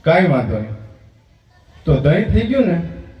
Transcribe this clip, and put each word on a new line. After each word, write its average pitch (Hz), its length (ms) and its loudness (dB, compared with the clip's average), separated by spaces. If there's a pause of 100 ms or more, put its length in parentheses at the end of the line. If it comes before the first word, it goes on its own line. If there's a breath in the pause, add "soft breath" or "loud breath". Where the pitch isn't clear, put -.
કાંઈ 175 280 2
વાંધો 120 300 -2
નહીં. 110 160 -10 (1080)
તો 147 120 2
દહીં 165 280 2
થઈ 220 160 0
ગયું 233 260 0
ને 170 160 -2 (380)